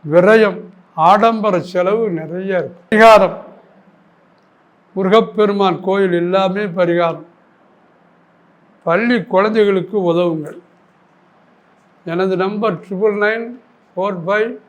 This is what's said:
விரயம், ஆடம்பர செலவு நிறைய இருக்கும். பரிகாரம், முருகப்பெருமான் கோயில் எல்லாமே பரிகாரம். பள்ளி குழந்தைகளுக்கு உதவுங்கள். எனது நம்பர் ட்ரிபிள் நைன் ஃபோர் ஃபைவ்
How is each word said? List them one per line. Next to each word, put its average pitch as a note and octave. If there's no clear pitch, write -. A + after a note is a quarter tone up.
விரயம், G3
ஆடம்பர G#3
செலவு F#3
நிறைய E3+
இருக்கும். -
பரிகாரம், G#3+
முருகப்பெருமான் G3+
கோயில் G3
எல்லாமே F#3+
பரிகாரம். E3+
பள்ளி G#3+
குழந்தைகளுக்கு G3+
உதவுங்கள். E3
எனது F#3
நம்பர் G3+
ட்ரிபிள் G3+
நைன் A3+
ஃபோர் F#3+
ஃபைவ் G#3+